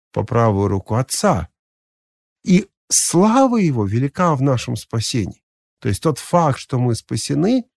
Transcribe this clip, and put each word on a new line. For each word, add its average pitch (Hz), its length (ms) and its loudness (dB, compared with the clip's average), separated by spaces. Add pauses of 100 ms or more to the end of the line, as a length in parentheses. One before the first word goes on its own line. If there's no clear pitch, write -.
(120)
по 104 120 -4
правую 104 440 2
руку 98 260 -4
Отца. 131 560 -2 (920)
И 190 240 2 (220)
слава 233 640 2
его 143 280 2
велика 139 500 0
в 131 80 -2
нашем 123 340 -2
спасении. - 640 -6 (380)
То - 80 -6
есть 101 140 -4
тот 156 160 0
факт, 165 400 0
что - 200 -6
мы 123 160 0
спасены, 160 840 -2